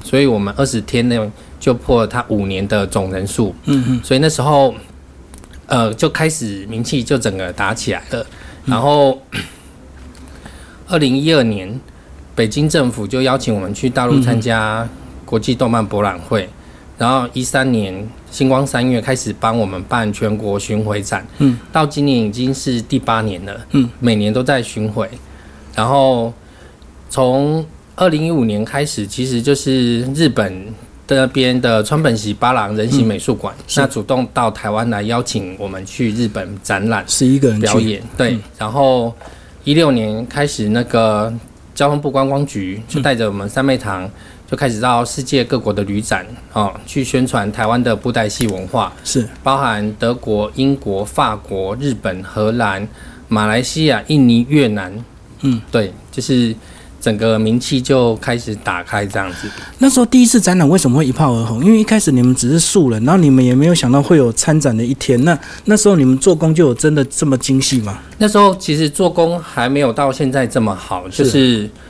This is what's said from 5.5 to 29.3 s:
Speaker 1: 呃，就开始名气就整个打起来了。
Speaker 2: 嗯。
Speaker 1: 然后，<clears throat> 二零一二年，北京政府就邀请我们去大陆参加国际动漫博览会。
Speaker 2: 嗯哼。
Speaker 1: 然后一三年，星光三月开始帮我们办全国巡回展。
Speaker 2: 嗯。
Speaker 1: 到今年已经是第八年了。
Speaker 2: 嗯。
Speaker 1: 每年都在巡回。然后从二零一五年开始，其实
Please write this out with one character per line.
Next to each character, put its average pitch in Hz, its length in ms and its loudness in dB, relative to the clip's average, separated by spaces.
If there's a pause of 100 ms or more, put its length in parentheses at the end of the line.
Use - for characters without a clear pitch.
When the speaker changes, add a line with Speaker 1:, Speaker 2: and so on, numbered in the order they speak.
Speaker 1:
呃， 113 280 0
就 156 140 0
开 160 200 -2
始 101 380 -6
名 113 160 -6
气 123 180 -2
就 127 160 -2
整 110 200 -2
个 90 160 -8
打 101 200 -2
起 113 200 -4
来 85 180 -6
了。 117 160 -8 (380)
Speaker 2:
嗯。 131 80 -4
Speaker 1:
然 117 100 0
后， 139 400 4 (880)
<clears throat> - 800 -20
二 180 100 0
零 135 180 2
一 151 160 2
二 139 120 4
年， 104 340 -4 (560)
北 113 140 0
京 147 200 0
政 147 220 2
府 113 160 -6
就 127 160 -2
邀 131 160 2
请 117 160 -2
我 101 60 -2
们 95 120 -6
去 131 160 -2
大 123 180 0
陆 135 140 4
参 123 200 2
加 113 480 -2 (360)
国 113 140 -2
际 120 160 -2
动 120 160 0
漫 113 160 0
博 101 160 -2
览 95 160 -2
会。 98 240 -2
Speaker 2:
嗯 92 40 -8
哼。 - 40 -16 (480)
Speaker 1:
然 123 120 0
后 127 240 0
一 127 100 -4
三 131 280 0
年， 101 360 -4 (220)
星 131 180 0
光 131 180 2
三 127 240 0
月 117 120 0
开 131 120 -2
始 120 240 -6
帮 113 200 0
我 107 80 0
们 95 160 -8
办 113 320 -2
全 107 200 -2
国 104 240 -4
巡 107 240 -4
回 104 200 -4
展。 101 240 -6 (100)
Speaker 2:
嗯。 131 220 2 (120)
Speaker 1:
到 160 140 2
今 143 220 -2
年 135 120 2
已 107 140 0
经 127 220 -2
是 123 260 -4
第 127 180 -2
八 113 220 -2
年 95 240 -6
了。 101 160 -12 (120)
Speaker 2:
嗯。 135 140 4 (140)
Speaker 1:
每 120 140 2
年 104 180 0
都 127 100 0
在 131 200 0
巡 107 280 -6
回。 107 160 -4 (680)
然 113 120 0
后 127 460 2 (800)
从 139 520 0 (340)
二 185 120 4
零 156 180 0
一 165 40 0
五 139 160 2
年 104 180 -2
开 139 220 -4
始， 107 200 -6
其 123 200 -6
实 123 160 -2